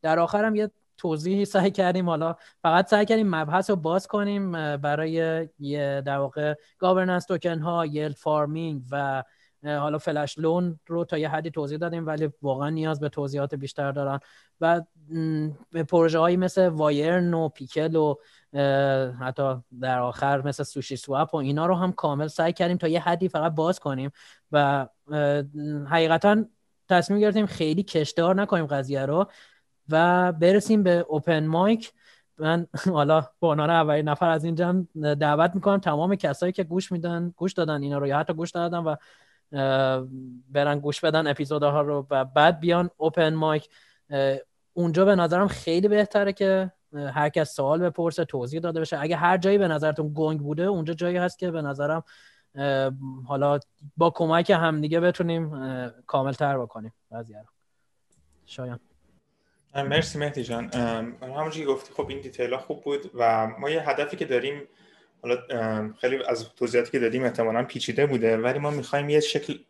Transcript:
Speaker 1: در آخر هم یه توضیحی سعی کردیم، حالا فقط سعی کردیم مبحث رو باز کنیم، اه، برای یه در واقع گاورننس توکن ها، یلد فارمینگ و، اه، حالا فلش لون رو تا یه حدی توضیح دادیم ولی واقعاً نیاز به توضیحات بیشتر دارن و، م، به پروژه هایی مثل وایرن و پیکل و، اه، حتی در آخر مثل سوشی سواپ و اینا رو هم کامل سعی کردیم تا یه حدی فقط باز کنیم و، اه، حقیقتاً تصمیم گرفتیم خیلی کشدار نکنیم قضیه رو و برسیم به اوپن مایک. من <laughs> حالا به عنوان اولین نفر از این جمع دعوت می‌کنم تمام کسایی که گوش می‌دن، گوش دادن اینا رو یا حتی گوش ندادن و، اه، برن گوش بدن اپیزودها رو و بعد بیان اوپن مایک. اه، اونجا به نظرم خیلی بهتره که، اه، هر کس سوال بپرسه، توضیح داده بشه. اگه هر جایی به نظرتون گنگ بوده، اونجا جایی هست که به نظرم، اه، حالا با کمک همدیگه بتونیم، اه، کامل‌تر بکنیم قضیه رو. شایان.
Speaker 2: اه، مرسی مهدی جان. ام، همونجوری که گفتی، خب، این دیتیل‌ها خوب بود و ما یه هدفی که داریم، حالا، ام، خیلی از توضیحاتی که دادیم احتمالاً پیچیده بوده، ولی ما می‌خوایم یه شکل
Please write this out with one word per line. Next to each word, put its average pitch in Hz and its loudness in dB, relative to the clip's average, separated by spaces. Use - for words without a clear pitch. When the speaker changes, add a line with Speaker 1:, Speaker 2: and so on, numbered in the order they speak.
Speaker 1:
در 160 2
آخر 208 2
هم 220 0
یه 208 0
توضیحی 180 0
سعی 196 2
کردیم، 180 0
حالا 165 -2
فقط 175 4
سعی 208 4
کردیم 214 2
مبحث 160 0
رو 208 4
باز 170 -2
کنیم، 202 -2
اه، 151 -2
برای 160 -2
یه 143 -2
در 139 -2
واقع 147 -2
گاورننس 185 0
توکن 170 -4
ها، 170 -2
یلد 151 -6
فارمینگ 151 -4
و، 139 -4
اه، 147 -4
حالا 151 -2
فلش 147 -4
لون 165 0
رو 170 -4
تا 165 -4
یه 151 -2
حدی 156 -4
توضیح 147 -6
دادیم 165 -4
ولی 156 -2
واقعاً 139 -2
نیاز 156 -2
به 147 -4
توضیحات 143 -4
بیشتر 139 -6
دارن 139 -4
و، 165 4
م، 156 -2
به 165 -2
پروژه 165 4
هایی 175 4
مثل 185 4
وایرن 160 2
و 165 0
پیکل 156 -4
و، 151 2
اه، 139 2
حتی 131 -4
در 127 0
آخر 135 0
مثل 143 -4
سوشی - -8
سواپ 139 -2
و 165 -2
اینا 143 -2
رو 185 2
هم 180 0
کامل 151 -2
سعی 170 -2
کردیم 175 0
تا 170 -2
یه 165 0
حدی 175 0
فقط 160 -2
باز 160 0
کنیم 135 -6
و، 143 2
اه، 147 0
حقیقتاً 165 4
تصمیم 190 4
گرفتیم 208 4
خیلی 170 -2
کشدار 165 2
نکنیم 190 0
قضیه 139 -2
رو 165 0
و 175 4
برسیم 196 4
به 175 4
اوپن 156 0
مایک. 190 2
من 165 0
<laughs> 185 0
حالا 151 4
به 175 2
عنوان 151 2
اولین 156 4
نفر 165 2
از 156 0
این 165 -2
جمع 175 2
دعوت 151 2
می‌کنم 196 2
تمام 180 0
کسایی 175 -2
که 185 -4
گوش 175 -4
می‌دن، 170 -4
گوش 185 -4
دادن 156 -2
اینا 143 -4
رو 139 -2
یا 139 2
حتی 160 -2
گوش 170 -6
ندادن 170 -2
و، 160 -2
اه، 135 0
برن 143 2
گوش 147 -4
بدن 156 2
اپیزودها 143 0
رو 143 -2
و 135 0
بعد 151 4
بیان 175 2
اوپن 160 2
مایک. 156 0
اه، 139 0
اونجا 175 2
به 202 8
نظرم 180 2
خیلی 180 0
بهتره 202 2
که، 190 0
اه، 147 -8
هر 147 0
کس 151 0
سوال 147 0
بپرسه، 170 -2
توضیح 135 -6
داده 165 -4
بشه. 156 -4
اگه 160 -2
هر 175 4
جایی 196 4
به 196 4
نظرتون 151 0
گنگ 156 0
بوده، 147 -4
اونجا 170 -2
جایی 175 -2
هست 175 -2
که 180 -4
به 160 -4
نظرم، 147 -2
اه، 135 0
حالا 143 0
با 165 4
کمک 165 0
همدیگه 160 2
بتونیم، 170 0
اه، 131 -8
کامل‌تر 139 0
بکنیم 113 -8
قضیه 113 -14
رو. 107 -20
شایان. 123 -12
Speaker 2:
اه، 139 -2
مرسی 151 0
مهدی 143 -4
جان. 117 -6
ام، 117 -2
همونجوری 151 -8
که 135 0
گفتی، - -4
خب، 139 -6
این 135 -10
دیتیل‌ها 127 -4
خوب 143 -10
بود 143 -6
و 113 2
ما 139 -4
یه 151 -2
هدفی 147 -2
که 160 -4
داریم، 131 -2
حالا، 120 0
ام، 110 -2
خیلی 127 -2
از 117 -4
توضیحاتی 120 0
که 131 0
دادیم 120 0
احتمالاً 113 0
پیچیده 131 -2
بوده، 113 2
ولی 127 0
ما 147 -2
می‌خوایم 143 -2
یه 151 4
شکل 147 -2